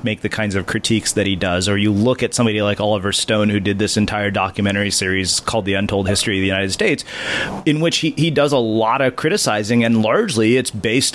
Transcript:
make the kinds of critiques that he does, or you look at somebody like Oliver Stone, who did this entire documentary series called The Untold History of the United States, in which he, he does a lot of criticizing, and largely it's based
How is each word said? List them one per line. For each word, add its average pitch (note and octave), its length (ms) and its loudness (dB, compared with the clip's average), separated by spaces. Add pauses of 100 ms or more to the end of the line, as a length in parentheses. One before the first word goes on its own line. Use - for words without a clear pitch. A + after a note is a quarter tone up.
make G#2+ 200 -4
the G#2 80 -4
kinds G#2+ 240 -2
of F#2+ 120 -2
critiques - 460 -2
that G2 140 0
he G2 100 0
does, F#2 320 0
or G2+ 80 2
you G#2 160 2
look A#2 300 2
at A2+ 100 -2
somebody G#2+ 300 0
like G#2 180 0
Oliver G2+ 320 0
Stone, G#2+ 380 0
who G2+ 100 0
did G2+ 180 0
this G#2 200 0
entire G#2 320 0
documentary G2+ 600 0
series F#2+ 500 0
called G#2+ 260 -2
The G2 80 0
Untold G2 340 0
History G2+ 300 0
of - 20 0
the F#2+ 60 0
United F#2+ 260 0
States, G3 320 0 (640)
in D3+ 140 2
which D#3+ 180 0
he, D3 140 -2
he D#3+ 180 0
does C#3+ 220 2
a C#3 60 4
lot A2+ 440 2
of B2+ 140 0
criticizing, A#2+ 680 0
and A#2 180 4
largely A#2 540 2
it's B2+ 140 0
based A#2 320 0 (120)